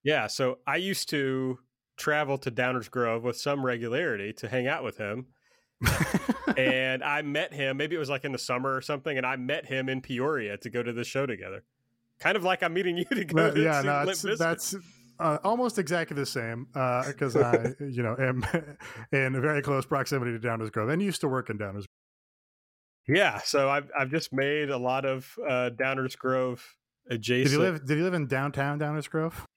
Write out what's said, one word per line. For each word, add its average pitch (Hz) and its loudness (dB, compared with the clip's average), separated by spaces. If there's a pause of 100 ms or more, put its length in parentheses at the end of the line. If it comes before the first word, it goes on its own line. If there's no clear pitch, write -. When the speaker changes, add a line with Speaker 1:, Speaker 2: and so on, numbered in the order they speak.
Speaker 1:
Yeah, 139 2
so 127 0
I 143 0
used 190 -2
to 131 0 (380)
travel 147 0
to 135 -4
Downers 127 0
Grove 117 0
with 123 -2
some 143 -2
regularity 117 -2
to - -10
hang 127 0
out 151 -2
with 110 -6
him. 110 -6 (540)
Speaker 2:
<laughs> - 2 (680)
Speaker 1:
And 131 2
I 147 0
met 151 -2
him, 135 -2
maybe 151 -2
it 160 -2
was, 139 -4
like, 139 -4
in 139 -2
the 120 -4
summer 131 -2
or 131 -4
something, 143 -4
and 127 0
I 131 0
met 143 -2
him 131 -2
in 131 0
Peoria 123 -2
to - -10
go 120 -2
to 120 -2
the 120 -4
show 139 0
together. 95 -8 (560)
Kind 185 2
of 185 0
like 185 2
I'm 165 0
meeting 180 0
you 180 -2
to 233 0
go 156 4
Speaker 2:
Well, 165 4
Speaker 1:
to 156 4
Speaker 2:
yeah, 151 4
Speaker 1:
see 139 2
Speaker 2:
no, 143 4
Speaker 1:
Limp 151 2
Speaker 2:
it's, - -2
Speaker 1:
Bizkit. 208 0
Speaker 2:
that's, 165 0 (440)
uh, 160 2
almost 233 2
exactly 165 0
the 139 0
same, 117 -4
uh, 127 2
'cause 127 0
I, 117 6
<laughs> - -20
you 127 -2
know, 113 0
am 127 2 (360)
<laughs> - -12
in 135 2
very 147 2
close 135 0
proximity 127 -2
to 113 -8
Downers 110 -2
Grove 110 0
and 170 0
used 196 -2
to 147 0
work 127 -2
in 107 -4
Downers 101 -6
Grove. - - (1200)
Speaker 1:
Yeah, 147 4
so 135 2
I've, 143 0
I've 131 0
just 156 -2
made 143 0
a 131 0
lot 127 0
of, 131 -4 (160)
uh, 127 2
Downers 131 -2
Grove 127 -2 (340)
adjacent. 123 2
Speaker 2:
Did 143 6
he - -
live, 156 2
did 147 2
he 170 2
live 180 2
in 151 0
downtown 139 0
Downers 151 -2
Grove? 160 -2 (120)